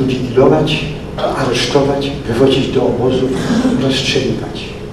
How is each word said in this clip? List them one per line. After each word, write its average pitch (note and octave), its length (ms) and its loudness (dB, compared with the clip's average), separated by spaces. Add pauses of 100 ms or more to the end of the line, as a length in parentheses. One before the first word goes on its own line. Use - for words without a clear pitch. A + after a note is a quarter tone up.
inwigilować, B2+ 840 2 (520)
aresztować, C3+ 720 0 (180)
wywozić C3 400 2
do B2+ 180 0
obozów, B2+ 440 0 (520)
rozstrzeliwać. - 840 -2 (280)